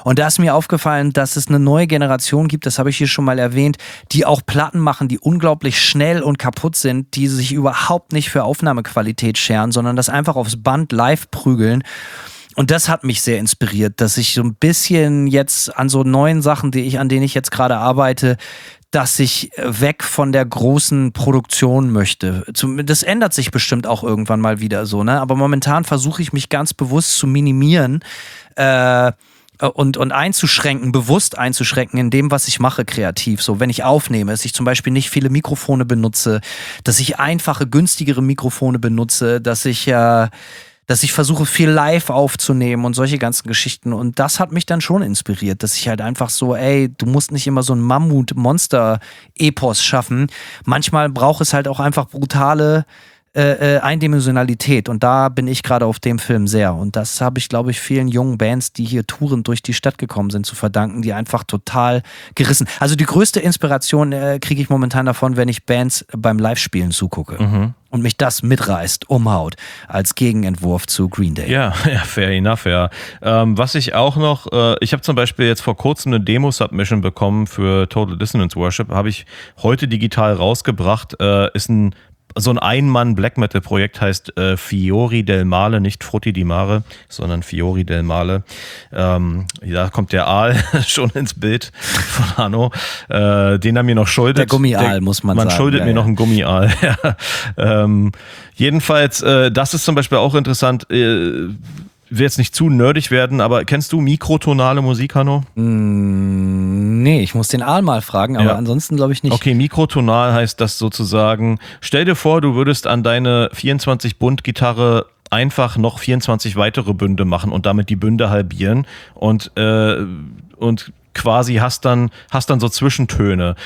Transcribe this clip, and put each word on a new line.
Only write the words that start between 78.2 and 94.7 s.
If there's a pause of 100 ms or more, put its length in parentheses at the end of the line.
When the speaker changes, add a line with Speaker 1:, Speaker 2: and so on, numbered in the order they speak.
Speaker 2:
Worship,
habe
ich (360)
heute
digital
rausgebracht,
äh,
ist
ein, (420)
so
ein
Ein-Mann-Black-Metal-Projekt,
heißt,
äh,
Fiori
del
Male,
nicht
Frutti
di
Mare, (260)
sondern
Fiori
del
Male. (480)
Ähm, (160)
da
kommt
der
Aal (100)
<laughs>
schon
ins
Bild
von
Hanno. (380)
Äh,
den
er
mir
noch
schuldet.
Speaker 1:
Der
Gummiaal,